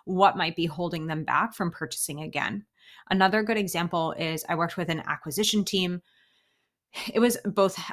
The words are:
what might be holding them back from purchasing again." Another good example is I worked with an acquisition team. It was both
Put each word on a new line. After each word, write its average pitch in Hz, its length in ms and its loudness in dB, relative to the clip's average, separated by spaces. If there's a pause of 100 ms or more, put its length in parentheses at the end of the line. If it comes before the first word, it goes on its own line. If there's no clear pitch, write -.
what 185 320 4
might 170 200 -2
be 165 100 2
holding 160 400 -4
them 160 180 -4
back 214 300 0
from 175 160 -2
purchasing 156 500 -6
again." 160 460 -4 (440)
Another 190 340 4
good 226 120 0
example 170 640 0
is 160 300 -2
I 170 80 0
worked 170 200 0
with 170 120 -2
an 160 180 -2
acquisition 190 580 0
team. 180 380 0 (1120)
It 220 60 2
was 240 240 4
both 190 340 2 (140)